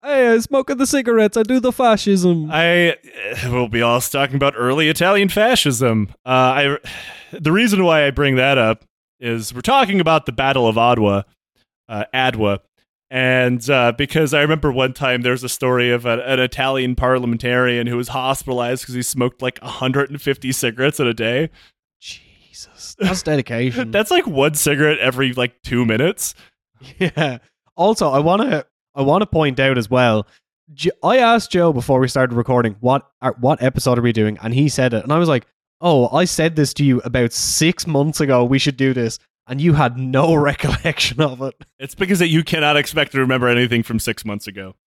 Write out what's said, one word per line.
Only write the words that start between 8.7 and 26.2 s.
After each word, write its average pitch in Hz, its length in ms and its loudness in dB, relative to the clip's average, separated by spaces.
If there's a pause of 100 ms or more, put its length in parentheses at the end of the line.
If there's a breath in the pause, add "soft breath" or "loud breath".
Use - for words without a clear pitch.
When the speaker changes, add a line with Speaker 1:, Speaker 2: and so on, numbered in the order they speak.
Speaker 2:
is 117 340 -6
we're 123 80 -12
talking 202 400 2
about 160 260 2
the 135 60 -6
Battle 135 360 2
of 110 80 2
Adwa, 110 480 2 (640)
uh, 107 160 -8 (100)
Adwa, 110 460 0 (500)
and, 127 600 0
uh, 123 280 4
because 143 360 0
I 147 80 4
remember 151 280 0
one 131 220 0
time 127 300 -2
there 123 100 0
was 123 100 -4
a 127 60 -10
story 123 420 0
of 120 160 -2
a, 117 180 -2
an 131 140 0
Italian 127 560 -2
parliamentarian 123 960 0
who 120 80 -4
was 123 120 -4
hospitalized 127 760 -4
'cause 127 80 -12
he 123 80 -4
smoked, 123 400 -4
like, 127 200 -4
a 120 60 -16
hundred 131 420 -2
and 143 120 -12
fifty 131 300 -4
cigarettes 127 480 -2
in 127 80 2
a 117 60 0
day. 120 360 -2 (500 soft breath)
Speaker 1:
Jesus, - 1000 -20
that's 185 240 -2
dedication. 127 680 -2
Speaker 2:
<laughs> - 20 -12
That's, 214 180 -2
like, 349 160 2
one 151 280 0
cigarette 151 440 2
every, 127 340 0
like, 123 300 -4
two 123 220 0
minutes. 117 500 -2 (460 soft breath)